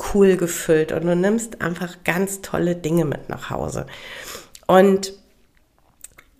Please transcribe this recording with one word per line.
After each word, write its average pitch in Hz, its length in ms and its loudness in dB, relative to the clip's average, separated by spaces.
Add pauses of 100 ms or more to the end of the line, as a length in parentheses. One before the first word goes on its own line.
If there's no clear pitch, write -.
(140)
cool 196 220 6
gefüllt 165 560 0
und 160 140 -2
du 175 100 2
nimmst 208 460 0
einfach 175 420 -6
ganz 190 380 -2
tolle 175 340 -2
Dinge 165 300 0
mit - 240 -6
nach - 180 -8
Hause. - 380 -6 (800)
Und 190 480 6 (1300)